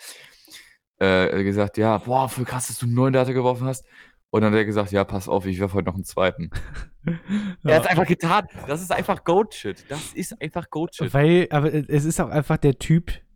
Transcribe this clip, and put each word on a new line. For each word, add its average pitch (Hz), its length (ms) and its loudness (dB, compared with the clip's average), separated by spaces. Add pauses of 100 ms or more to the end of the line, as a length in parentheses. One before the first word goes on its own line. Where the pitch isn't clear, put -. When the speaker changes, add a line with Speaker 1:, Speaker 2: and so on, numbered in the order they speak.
(1000)
Speaker 1:
Äh, 95 460 2
gesagt, 101 320 0
"Ja, 107 220 2
boah, 127 320 -2
voll 123 160 -6
krass, 127 220 -6
dass 117 100 -10
du 123 80 -4
einen 120 80 0
neuen 131 180 4
Data 131 200 2
geworfen 127 340 0
hast." 131 180 -6 (460)
Und 110 100 2
dann 107 120 4
hat 110 60 4
er 107 60 4
gesagt, 101 280 -2
"Ja, 98 120 4
pass 98 240 -6
auf, 95 160 0
ich 95 160 -4
werf 95 140 -2
heute 92 140 0
noch 90 60 -2
einen 95 100 -6
zweiten." 87 500 -2
Speaker 2:
<laughs> - 60 -4 (1000)
Speaker 1:
Er 156 140 4
hat's - 80 2
Speaker 2:
Ja. 180 60 2
Speaker 1:
einfach 175 160 2
getan. 175 420 0 (180)
Das 156 160 -4
ist 180 80 -6
einfach 190 320 -2
Goat-Shit. 170 640 -2
Das 151 240 -10
ist - 300 -10
einfach 165 280 -8
Goat-Shit. 156 440 -4
Speaker 2:
Weil, 165 360 6
aber 147 220 0
es 147 320 0
ist 165 140 -2
auch 147 120 -2
einfach 151 260 0
der 139 240 2
Typ, - 320 2 (240)